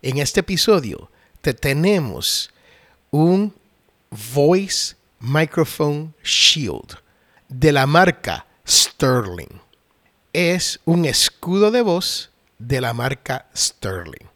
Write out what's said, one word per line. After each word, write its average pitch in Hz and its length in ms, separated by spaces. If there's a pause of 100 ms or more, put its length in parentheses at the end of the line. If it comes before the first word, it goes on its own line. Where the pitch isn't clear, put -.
en 131 160
este 147 220
episodio, 170 680 (320)
te 135 140
tenemos 147 960 (580)
un 180 460 (800)
Voice 180 600 (240)
Microphone 151 960 (100)
Shield - 760 (480)
de 135 240
la 135 160
marca 165 580 (220)
Sterling. 113 920 (720)
Es 175 540
un 170 200
escudo 190 680
de 247 100
voz 190 480 (300)
de 127 220
la 120 120
marca 127 540 (100)
Sterling. - 760